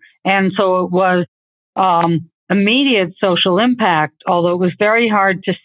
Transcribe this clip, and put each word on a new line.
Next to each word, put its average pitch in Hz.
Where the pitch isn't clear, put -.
And 190
so 185
it 180
was, 180
um, 170
immediate 202
social 185
impact, 214
although 175
it 180
was 180
very 220
hard 190
to 185